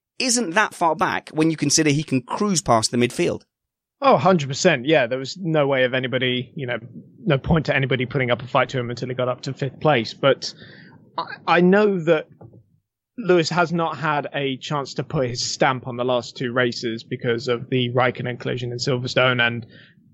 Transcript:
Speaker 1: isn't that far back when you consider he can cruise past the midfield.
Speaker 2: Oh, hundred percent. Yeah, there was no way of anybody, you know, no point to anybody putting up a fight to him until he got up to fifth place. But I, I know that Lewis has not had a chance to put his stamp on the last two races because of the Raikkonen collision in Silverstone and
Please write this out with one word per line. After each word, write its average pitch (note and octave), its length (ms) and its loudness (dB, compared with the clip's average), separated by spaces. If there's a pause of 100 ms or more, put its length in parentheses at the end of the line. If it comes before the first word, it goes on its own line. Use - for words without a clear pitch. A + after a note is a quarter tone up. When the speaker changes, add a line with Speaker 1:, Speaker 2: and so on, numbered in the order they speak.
(180)
Speaker 1:
isn't A#3+ 320 0
that G3+ 240 0
far E3+ 200 2
back C#3+ 360 -2
when D#3+ 200 2
you D#3+ 60 -2
consider D3+ 340 2
he C#3+ 120 2
can C3 200 -2
cruise G3+ 400 -2
past A2+ 280 2
the B2+ 60 -4
midfield. A#2+ 460 0 (600)
Speaker 2:
Oh, B3+ 160 6
hundred D3+ 300 2
percent. C#3 360 0
Yeah, C#3+ 220 4
there B2+ 120 -2
was C3+ 200 -10
no D#3+ 280 2
way C3+ 180 2
of B2 100 2
anybody, B2+ 600 -2
you C3+ 120 -8
know, A#2+ 120 -4 (460)
no C#3 140 2
point D#3+ 280 0
to D3 100 2
anybody C3 280 0
putting B2+ 260 -2
up A#2+ 120 0
a B2+ 40 -12
fight B2+ 240 2
to C3+ 80 -4
him A#2+ 120 -4
until A#2+ 180 -8
he B2+ 60 -6
got B2 140 -2
up B2 140 -6
to C3+ 120 -8
fifth - 260 -8
place. C3+ 320 2
But - 400 0 (640)
I, E3 80 -6 (220)
I F3 160 4
know G3 420 4
that D#3 240 2 (880)
Lewis F3 320 2
has E3 240 0
not E3 240 -2
had D3 380 -2
a C#3 240 -4
chance C#3 360 -6
to D3 80 -4
put C3 280 -4
his B2 120 -8
stamp C3 440 0
on B2 100 -8
the B2 80 -2
last B2 320 -2
two B2 160 -6
races A#2+ 520 -2
because B2 440 -4
of A#2+ 220 -4
the B2 240 0
Raikkonen B2+ 440 -2
collision B2 320 -6
in B2 80 -8
Silverstone B2+ 640 0
and A#2 260 -2 (480)